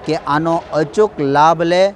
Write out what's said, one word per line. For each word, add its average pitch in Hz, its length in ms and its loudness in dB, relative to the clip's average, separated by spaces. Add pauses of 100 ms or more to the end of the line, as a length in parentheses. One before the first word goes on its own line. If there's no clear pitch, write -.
કે 151 100 -4
આનો 160 480 -2 (100)
અચૂક 160 460 0
લાભ 151 420 2
લે 180 340 0